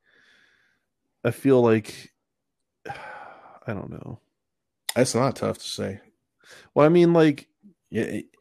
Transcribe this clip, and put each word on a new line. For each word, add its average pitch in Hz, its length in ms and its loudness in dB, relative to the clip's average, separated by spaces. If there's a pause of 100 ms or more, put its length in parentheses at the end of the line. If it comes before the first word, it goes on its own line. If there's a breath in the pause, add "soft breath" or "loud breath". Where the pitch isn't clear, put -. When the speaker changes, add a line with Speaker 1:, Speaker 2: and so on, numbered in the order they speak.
(1200)
Speaker 1:
I 117 80 0
feel 131 300 2
like, 110 500 0 (340)
<sighs> - 420 -20
I - 60 -14 (800 loud breath)
don't - 180 -12
know. - 280 -16 (760)
Speaker 2:
It's 123 200 0
not 123 200 -2
tough 104 240 -6
to - 80 -20
say. 98 320 -10 (720 soft breath)
Speaker 1:
Well, 143 120 4
I 156 40 6
mean, 170 240 4
like, 160 340 2 (420)
Speaker 2:
Yeah, 110 140 -4
it - 220 -8 (160)